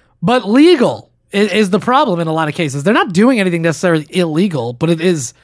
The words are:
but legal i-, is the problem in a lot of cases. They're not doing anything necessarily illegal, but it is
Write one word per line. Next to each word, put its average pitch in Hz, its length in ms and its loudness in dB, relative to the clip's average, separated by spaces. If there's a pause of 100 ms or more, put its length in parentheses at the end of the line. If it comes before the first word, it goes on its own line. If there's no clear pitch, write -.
(200)
but 233 260 0
legal 247 640 2 (220)
i-, 196 40 -2
is 202 320 0
the 190 100 0
problem 240 400 0
in 165 80 -4
a 160 60 -4
lot 160 140 -2
of 147 80 -6
cases. 143 280 -4
They're 190 100 2
not 269 200 0
doing 226 260 2
anything 175 220 -2
necessarily 165 480 0
illegal, 160 640 -2
but 160 160 -2
it 165 120 0
is 165 320 -2 (100)